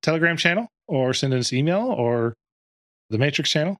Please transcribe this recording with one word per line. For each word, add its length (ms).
Telegram 340
channel 320
or 260
send 220
us 180
email 300
or 520
the 80
Matrix 320
channel. 300